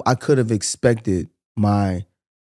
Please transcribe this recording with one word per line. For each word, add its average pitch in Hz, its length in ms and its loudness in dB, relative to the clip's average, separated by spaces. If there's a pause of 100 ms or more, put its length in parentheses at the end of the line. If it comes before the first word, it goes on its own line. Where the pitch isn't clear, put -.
I 127 100 2
could 139 220 0
have 117 140 0
expected 110 760 -2 (260)
my 101 500 0 (360)